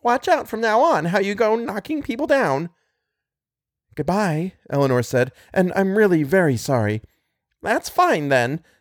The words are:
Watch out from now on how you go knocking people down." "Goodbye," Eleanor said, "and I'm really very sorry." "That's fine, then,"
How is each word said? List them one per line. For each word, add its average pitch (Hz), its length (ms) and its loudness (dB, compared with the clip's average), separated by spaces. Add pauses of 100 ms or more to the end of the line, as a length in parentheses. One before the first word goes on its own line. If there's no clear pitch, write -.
Watch 247 260 -2
out 311 180 0
from 220 140 -8
now 220 220 2
on 196 240 0
how 185 120 0
you 196 160 -2
go 214 220 0
knocking 233 460 -6
people 233 240 -6
down." 175 440 0 (1300)
"Goodbye," 170 580 -2 (160)
Eleanor 131 320 2
said, 127 300 0 (200)
"and 180 220 2
I'm 190 240 0
really 180 240 4
very 147 340 2
sorry." 110 460 -2 (580)
"That's 220 280 -4
fine, 247 400 0
then," 131 340 0 (180)